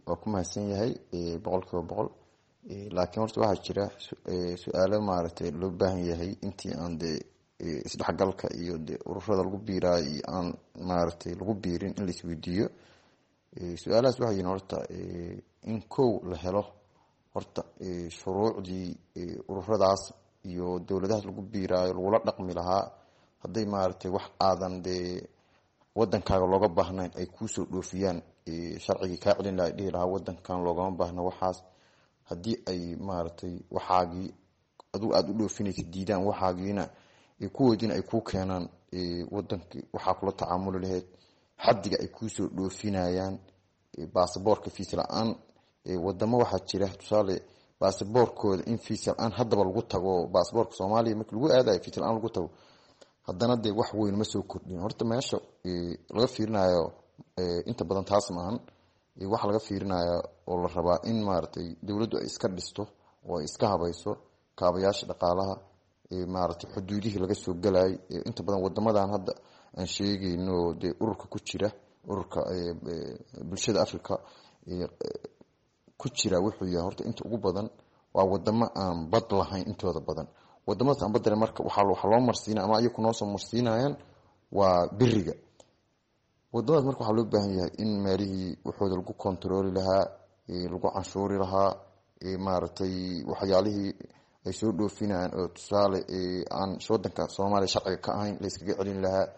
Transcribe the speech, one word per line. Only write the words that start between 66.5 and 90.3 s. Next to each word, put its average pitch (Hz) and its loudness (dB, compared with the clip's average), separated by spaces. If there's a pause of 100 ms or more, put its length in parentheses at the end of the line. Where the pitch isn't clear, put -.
xuduudihii 101 -4
laga 92 0
soo 92 -4
galayay, 92 4 (160)
ee, 87 -4
inta 117 -6
badan 98 0
waddamadan 101 4
hadda 98 -2 (420)
aan 90 -4
sheegayno 92 -2 (180)
dee 87 -2
ururka 107 -2
ku - -8
jira, 95 -2 (400)
ururka, 95 -4 (100)
ee, 87 -4 (160)
ee, - -10
bulshada 95 0
Afrika, - -2 (520)
ee, 90 -4
ee, 82 -4 (1080)
ku - -6
jira 92 2
wuxuu 101 -2
yahay 87 0
horta - -4
inta - -6
ugu 113 -4
badan 98 0 (460)
waa 95 6
waddamo 104 2
aan 85 -2
bad 110 4
lahayn 95 2
intooda 82 -2
badan. 78 -4 (400)
Waddamadaas 120 2
aan 101 0
bad 110 2
lahayn 107 4
marka - 2
waxaa - 4
lo-, 98 6
waxaa - 2
loo 117 8
marsiinaya 107 2
ama 107 4
iyagu 117 2
noo 113 4
soo 110 -2
marsiinayaan 113 0 (580)
waa 90 6
biriga. 104 4 (1200)
Waddamadaas 127 4
marka 135 -2
waxaa 110 2
loo 117 4
baahan 104 2
yahay 90 0
in 107 0 (120)
meelihii 95 0 (120)
waxooda 98 0
lagu 92 -4
kontarooli 95 0
lahaa, 92 4 (420)